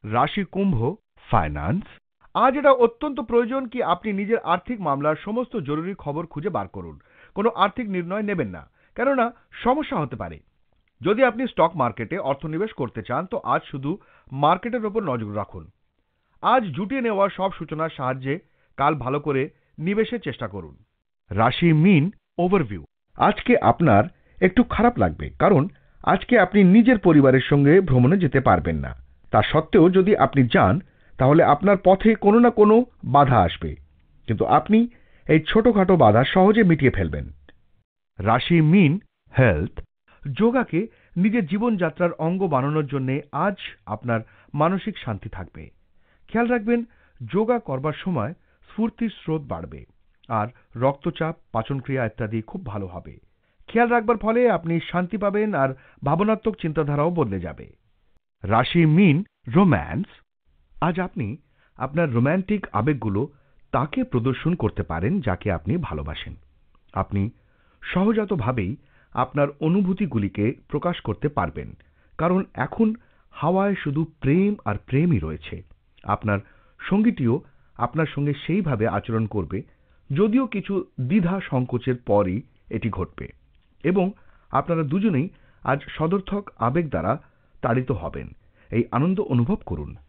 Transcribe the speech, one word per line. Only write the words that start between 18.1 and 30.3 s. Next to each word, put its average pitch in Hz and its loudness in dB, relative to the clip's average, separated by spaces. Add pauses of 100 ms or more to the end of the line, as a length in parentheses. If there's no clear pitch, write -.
কাল 143 2
ভালো 135 -4
করে 139 -2 (360)
নিবেশের 208 -2
চেষ্টা 127 -10
করুন। 85 -14 (560)
রাশি 123 2
মীন, 156 6 (340)
ওভারভিউ। 156 0 (340)
আজকে - 2
আপনার 117 4 (340)
একটু 185 2
খারাপ 240 0
লাগবে, 80 -2 (120)
কারণ 151 4 (420)
আজকে - 0
আপনি 202 4
নিজের 214 6
পরিবারের 139 6
সঙ্গে 143 6
ভ্রমণে 143 4
যেতে 165 2
পারবেন 85 2
না। 65 -8 (400)
তা 107 6
সত্ত্বেও 160 4
যদি 185 4
আপনি 135 2